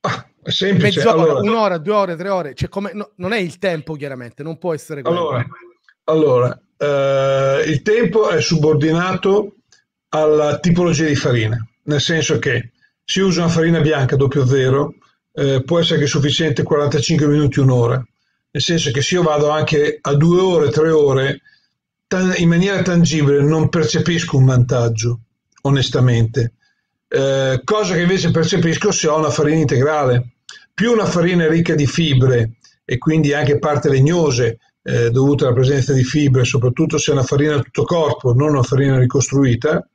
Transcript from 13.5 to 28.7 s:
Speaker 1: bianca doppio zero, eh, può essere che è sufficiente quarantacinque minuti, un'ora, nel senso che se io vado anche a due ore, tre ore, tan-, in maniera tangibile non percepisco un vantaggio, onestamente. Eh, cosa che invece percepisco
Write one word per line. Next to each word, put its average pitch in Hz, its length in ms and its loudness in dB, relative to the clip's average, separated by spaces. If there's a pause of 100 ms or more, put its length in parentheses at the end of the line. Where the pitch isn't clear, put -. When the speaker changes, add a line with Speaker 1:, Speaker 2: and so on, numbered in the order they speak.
Speaker 1:
bianca 143 340 0
doppio 135 300 0
zero, 135 480 0 (400)
eh, 135 300 -2
può 170 160 0
essere 165 180 0
che 143 80 0
è - 20 -2
sufficiente 147 540 -2
quarantacinque 147 640 0
minuti, 147 340 2
un'ora, 127 360 2 (560)
nel 143 100 -6
senso 165 300 -2
che 139 100 -2
se 180 140 -2
io 175 80 2
vado 151 260 2
anche 151 500 0
a 143 140 -4
due 170 280 4
ore, 165 280 2
tre 156 220 2
ore, 139 500 2 (640)
tan-, 185 320 -2
in 170 120 2
maniera 180 340 2
tangibile 160 580 2
non 156 260 2
percepisco 165 680 -2
un 131 80 6
vantaggio, 120 760 0 (400)
onestamente. 127 920 0 (560)
Eh, 135 560 -2
cosa 208 280 -2
che 170 80 0
invece 180 300 0
percepisco 165 600 0